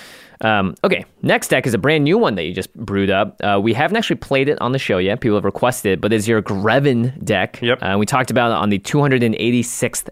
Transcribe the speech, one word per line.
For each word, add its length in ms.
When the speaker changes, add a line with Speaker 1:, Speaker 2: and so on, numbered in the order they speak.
Speaker 1:
Um, 420
okay, 220
next 260
deck 180
is 80
a 40
brand 260
new 140
one 180
that 80
you 100
just 220
brewed 340
up. 320
Uh, 220
we 100
haven't 220
actually 220
played 320
it 120
on 120
the 60
show 180
yet. 240
People 160
have 80
requested 480
it, 80
but 100
it's 160
your 140
Greven 840
deck. 380
Speaker 2:
Yep. 200
Speaker 1:
Uh, 160
we 80
talked 240
about 220
it 40
on 140
the 100
two 200
hundred 240
and 160
eighty-sixth 720